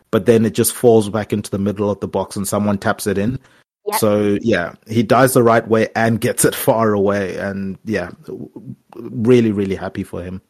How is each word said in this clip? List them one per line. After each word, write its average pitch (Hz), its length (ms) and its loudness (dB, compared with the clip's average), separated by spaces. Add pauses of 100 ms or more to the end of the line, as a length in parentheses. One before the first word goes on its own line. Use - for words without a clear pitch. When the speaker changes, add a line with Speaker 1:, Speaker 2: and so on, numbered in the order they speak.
(100)
Speaker 1:
but 104 140 0
then 113 220 4
it 104 80 -2
just - 180 0
falls 113 380 4
back 104 240 -4
into 104 160 -6
the 104 80 -4
middle 101 320 -2
of 98 100 -6
the 98 80 -6
box 95 280 -4
and 101 120 -6
someone 104 300 0
taps - 280 -4
it 98 120 -2
in. 120 200 -2 (480)
Speaker 2:
Yep. 104 140 -4
Speaker 1:
So, 104 420 2
yeah, 92 320 -2 (120)
he 117 160 0
dies 127 300 4
the 127 100 4
right 117 240 4
way 110 300 2
and 113 240 0
gets 110 240 0
it 117 100 0
far 113 380 0
away. 101 460 0
And, 98 460 -6
yeah, 92 260 -4 (160)
w-, - 240 -14 (440)
really, 117 580 2
really 98 220 -2
happy 95 300 -8
for 90 180 -10
him. 92 280 -12